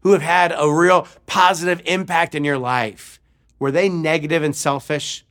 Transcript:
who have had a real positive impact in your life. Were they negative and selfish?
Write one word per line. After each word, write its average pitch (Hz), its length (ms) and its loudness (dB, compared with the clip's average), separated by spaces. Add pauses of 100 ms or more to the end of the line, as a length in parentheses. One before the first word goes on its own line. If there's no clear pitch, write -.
who 190 100 2
have 180 100 4
had 170 340 2
a 151 160 0
real 175 360 4 (180)
positive 180 600 0
impact 170 500 -2
in 147 80 -4
your 143 160 -2
life. 123 600 -4 (380)
Were 139 140 -2
they 185 180 2
negative 160 540 -2
and 147 120 -2
selfish? - 760 -4